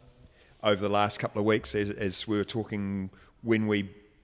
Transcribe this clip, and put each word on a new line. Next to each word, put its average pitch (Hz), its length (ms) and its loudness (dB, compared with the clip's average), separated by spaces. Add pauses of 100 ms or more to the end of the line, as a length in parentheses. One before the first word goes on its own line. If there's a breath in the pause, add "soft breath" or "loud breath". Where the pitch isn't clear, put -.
(640 soft breath)
over 104 180 4
the 101 80 0
last 104 280 2
couple - 220 -4
of 104 60 0
weeks 107 280 2
as, 104 160 0
as 101 380 -4
we 107 100 0
were 98 80 0
talking 101 640 -4 (320 loud breath)
when 110 260 2
we 101 220 0 (340)